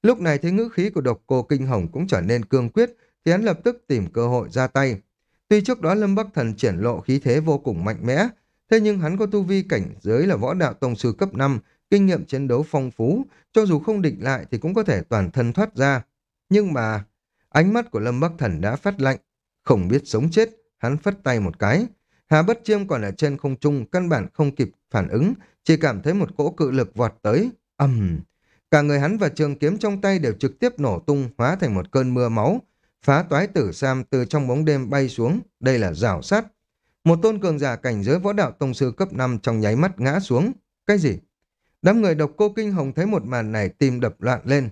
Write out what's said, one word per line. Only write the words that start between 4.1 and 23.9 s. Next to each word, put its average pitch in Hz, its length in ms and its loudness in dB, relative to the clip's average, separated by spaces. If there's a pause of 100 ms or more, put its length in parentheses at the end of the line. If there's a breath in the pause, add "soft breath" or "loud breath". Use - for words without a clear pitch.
cơ 117 140 0
hội 120 240 -2
ra 127 160 -2
tay. 127 340 -2 (460)
Tuy 208 140 4
trước 233 200 -2
đó 165 120 0
Lâm 202 220 0
Bắc 214 180 -2
Thần 113 200 -2
triển 98 240 -2
lộ 107 240 -2
khí 131 220 0
thế 135 160 2
vô 156 180 0
cùng 98 260 -4
mạnh 104 180 -4
mẽ, 139 260 0 (440 soft breath)
thế 220 80 6
nhưng 208 200 2
hắn 165 180 -2
có 214 80 0
tu 208 160 0
vi 190 220 0
cảnh 120 200 -2 (180)
giới 120 260 2
là 180 80 2
võ 123 180 -2
đạo 160 200 0
tông 123 220 -4
sư 113 220 -2
cấp 196 160 -2
năm, 131 260 0 (300 soft breath)
kinh 202 160 4
nghiệm 180 200 0
chiến 139 220 -4
đấu 127 220 2
phong 131 220 -2
phú, 170 340 0 (280 soft breath)
cho 220 120 4
dù 165 140 2
không 208 220 -2
địch 151 180 0
lại 123 320 -4
thì 120 60 -4
cũng 160 160 -4
có 220 100 0
thể 95 180 0
toàn 95 300 -2
thân 120 220 0
thoát 214 220 -2
ra. 135 280 0 (460)
Nhưng 196 240 2
mà, 110 300 -2 (460)
ánh 180 240 4
mắt 233 180 -2
của 110 80 -2
Lâm 123 200 -2
Bắc 165 180 0
Thần 92 240 -2
đã 107 140 0
phát 202 260 -4
lạnh, 135 160 0 (460)
không 98 240 4
biết 123 180 2
sống 139 260 0
chết, 220 180 4 (280)
hắn 131 200 -2
phất 196 260 -4
tay 127 160 0
một 90 200 -4
cái. 151 280 2 (400)
Hà 156 140 4
Bất 226 220 0
Chiêm 208 240 0
còn 131 140 -2
ở 101 100 -4
trên 143 260 -2
không 135 180 -4
trung, 143 300 0
căn 180 240 -2